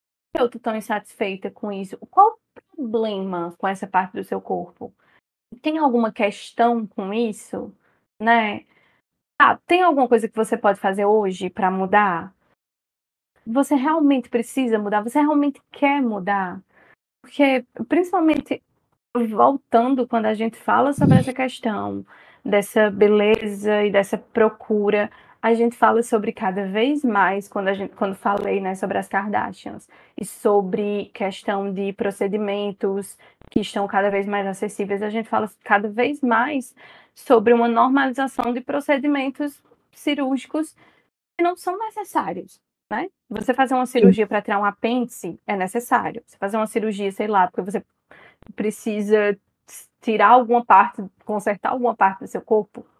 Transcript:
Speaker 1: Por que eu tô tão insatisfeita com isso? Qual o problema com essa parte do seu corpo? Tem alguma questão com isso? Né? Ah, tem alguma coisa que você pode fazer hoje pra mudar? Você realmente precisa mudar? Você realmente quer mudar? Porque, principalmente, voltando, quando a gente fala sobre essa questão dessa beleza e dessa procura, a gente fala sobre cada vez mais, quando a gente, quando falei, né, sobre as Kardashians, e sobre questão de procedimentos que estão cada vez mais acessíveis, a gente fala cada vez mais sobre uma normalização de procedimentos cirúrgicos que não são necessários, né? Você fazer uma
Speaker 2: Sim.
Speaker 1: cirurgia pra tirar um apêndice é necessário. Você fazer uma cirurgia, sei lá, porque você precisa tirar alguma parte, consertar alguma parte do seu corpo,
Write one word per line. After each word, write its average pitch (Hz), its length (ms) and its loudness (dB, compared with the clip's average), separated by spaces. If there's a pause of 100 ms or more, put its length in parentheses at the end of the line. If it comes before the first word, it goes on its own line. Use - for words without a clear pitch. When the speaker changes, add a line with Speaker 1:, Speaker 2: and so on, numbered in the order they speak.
(320)
Speaker 1:
Por - 60 -4
que 262 60 0
eu 240 40 2
tô 240 120 -16
tão 220 160 -6
insatisfeita 208 720 -6
com 208 220 -10
isso? 196 260 -12 (100)
Qual 427 300 2 (180)
o - 200 -20
problema 196 840 -4
com - 80 -6
essa 190 220 -6
parte 190 240 -2
do 202 100 -8
seu 190 180 -8
corpo? - 540 -10 (680)
Tem 311 160 -4
alguma 240 360 0
questão 233 720 -2
com 190 260 -8
isso? 214 640 -6 (480)
Né? 220 420 0 (800)
Ah, 247 140 6 (100)
tem 359 160 4
alguma 285 240 4
coisa 226 220 2
que - 80 -20
você 220 200 -2
pode 202 220 0
fazer 202 280 0
hoje 196 420 0
pra 190 220 -2
mudar? 190 640 0 (1120)
Você 269 280 0
realmente 285 540 2
precisa 233 500 0
mudar? 208 240 -2
Você 233 160 -2
realmente 294 420 2 (120)
quer 285 300 0
mudar? 196 580 -4 (600)
Porque, 269 420 0 (240)
principalmente, 330 720 0 (680)
voltando, 247 760 2
quando 226 200 -2
a 220 80 0
gente 220 240 -4
fala 240 340 0
sobre - 260 6
essa 254 140 -2
questão 208 720 -6 (400)
dessa 208 460 2
beleza 208 960 2
e 208 60 0
dessa 196 280 0
procura, 214 920 0 (320)
a 226 120 2
gente 233 200 0
fala 226 280 2
sobre 220 300 -2
cada 190 340 -4
vez 254 360 -2
mais, 202 460 0
quando 196 200 -4
a 196 60 2
gente, 196 200 -8
quando 196 200 -4
falei, 202 460 -2
né, 190 140 -6
sobre 196 240 -4
as 190 100 -6
Kardashians, 202 800 -6 (300)
e 208 60 -8
sobre 202 880 -2
questão 196 580 -6
de 196 220 -6
procedimentos 202 1200 -4 (340)
que 226 100 0
estão 202 280 -4
cada 202 220 2
vez 196 160 0
mais 202 200 -4
acessíveis, 202 560 -6
a 214 60 -2
gente 220 200 -6
fala 214 220 -2 (140)
cada 208 240 0
vez 247 320 -2
mais 240 540 -2 (400)
sobre 233 380 4
uma 233 160 4
normalização 254 840 0
de 247 80 -6
procedimentos 277 1000 -4 (300)
cirúrgicos 285 800 -4 (640)
que 349 60 0
não 359 140 0
são 359 220 -6
necessários, 330 840 -8 (300)
né? 302 180 -6 (200)
Você - 260 -2
fazer 262 200 2
uma 254 120 0
Speaker 2:
Sim. 247 60 -10
Speaker 1:
cirurgia 208 340 6
pra 208 160 -2
tirar 202 160 -2
um 208 60 -2
apêndice 226 840 -4
é 208 100 -4
necessário. 202 720 -4
Você - 100 -20
fazer 202 200 -6
uma 220 100 -2
cirurgia, 208 460 -4
sei 208 140 -6
lá, 196 220 2
porque - 220 -8
você 226 140 -6 (720)
precisa 208 840 0 (640)
tirar 214 280 4
alguma 240 360 6
parte, 202 380 4 (220)
consertar 208 460 -4
alguma 240 240 -2
parte - 260 0
do 196 60 -14
seu 185 160 -10
corpo, - 420 -2 (160)